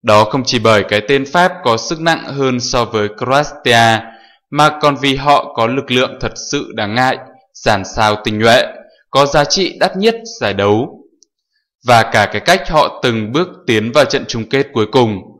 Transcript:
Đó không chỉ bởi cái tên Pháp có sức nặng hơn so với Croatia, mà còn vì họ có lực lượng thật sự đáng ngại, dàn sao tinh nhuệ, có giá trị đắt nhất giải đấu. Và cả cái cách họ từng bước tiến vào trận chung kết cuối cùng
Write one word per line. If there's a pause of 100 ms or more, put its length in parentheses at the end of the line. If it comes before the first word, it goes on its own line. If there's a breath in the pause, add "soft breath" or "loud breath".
Đó
không
chỉ
bởi
cái
tên
Pháp (120)
có
sức
nặng
hơn
so
với (100)
Croatia, (500 loud breath)
mà
còn
vì
họ
có
lực
lượng
thật (180)
sự
đáng
ngại, (380 soft breath)
dàn (140)
sao
tinh
nhuệ, (460 soft breath)
có
giá
trị
đắt
nhất (260)
giải
đấu. (840)
Và
cả
cái
cách
họ
từng
bước (180)
tiến
vào
trận
chung
kết
cuối
cùng (220)